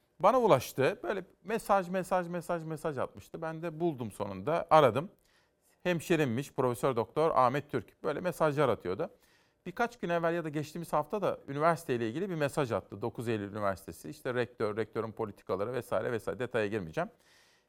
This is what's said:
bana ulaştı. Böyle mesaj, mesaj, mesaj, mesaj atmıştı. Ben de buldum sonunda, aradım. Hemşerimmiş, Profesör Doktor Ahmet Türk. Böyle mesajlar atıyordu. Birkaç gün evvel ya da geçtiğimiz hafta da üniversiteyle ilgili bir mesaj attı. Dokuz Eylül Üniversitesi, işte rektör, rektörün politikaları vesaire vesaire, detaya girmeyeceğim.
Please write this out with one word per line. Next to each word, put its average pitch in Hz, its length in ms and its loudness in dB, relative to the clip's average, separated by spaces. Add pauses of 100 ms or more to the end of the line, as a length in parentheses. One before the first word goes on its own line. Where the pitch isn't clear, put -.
(180)
bana 233 220 4
ulaştı. 156 600 4
Böyle 196 220 -4 (200)
mesaj, 196 440 0
mesaj, 180 400 -2
mesaj, 175 360 -6
mesaj 156 340 -6
atmıştı. 113 440 -8
Ben 160 200 -8
de 160 180 -8
buldum 127 320 -4
sonunda, 101 580 -4
aradım. 147 400 8 (720)
Hemşerimmiş, 151 720 0
Profesör 127 440 0
Doktor 151 340 0
Ahmet 127 400 2
Türk. - 320 -6
Böyle 147 180 -2
mesajlar 156 480 2
atıyordu. 104 420 -2 (560)
Birkaç 233 340 -4
gün 175 80 -4
evvel 170 260 2
ya 170 100 -2
da 160 40 -8
geçtiğimiz 156 440 -6
hafta 165 300 0
da 147 160 0 (100)
üniversiteyle 143 600 0
ilgili 170 220 -4
bir 180 40 -4
mesaj 143 380 0
attı. 101 300 -4
Dokuz 117 260 -6
Eylül 101 240 -2
Üniversitesi, 101 580 -6
işte 131 240 -6
rektör, 117 420 -2
rektörün 110 360 -4
politikaları 104 600 -6
vesaire 120 400 -2
vesaire, 104 260 -4
detaya 117 280 -2
girmeyeceğim. 101 440 -4 (580)